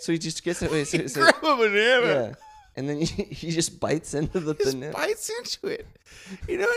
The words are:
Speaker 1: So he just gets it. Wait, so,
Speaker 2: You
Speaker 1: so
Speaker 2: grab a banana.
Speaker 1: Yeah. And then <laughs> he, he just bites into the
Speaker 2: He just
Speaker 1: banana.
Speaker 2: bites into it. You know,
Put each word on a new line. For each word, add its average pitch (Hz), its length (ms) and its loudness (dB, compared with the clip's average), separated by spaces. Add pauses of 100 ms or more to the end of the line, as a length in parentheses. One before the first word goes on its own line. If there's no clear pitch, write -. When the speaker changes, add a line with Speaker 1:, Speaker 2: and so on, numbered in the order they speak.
Speaker 1:
So - 100 0
he 165 80 4
just 160 240 -6
gets 175 180 -2
it. 160 100 0
Wait, 151 160 0
so, 175 100 -2
Speaker 2:
You 160 100 -2
Speaker 1:
so - 140 -2
Speaker 2:
grab 330 220 10
a 302 120 6
banana. 233 500 4
Speaker 1:
Yeah. 127 280 2 (420)
And 131 140 -4
then 147 120 -2
<laughs> - 0 -
he, 165 220 -2
he 156 280 -10
just 160 280 -2
bites 147 340 -2
into 151 280 -2
the 151 140 -2
Speaker 2:
He 403 100 -2
just 135 100 0
Speaker 1:
banana. 147 180 -8
Speaker 2:
bites 392 360 -4 (100)
into - 280 -8
it. - 200 -8 (640)
You 349 80 -4
know, 392 200 0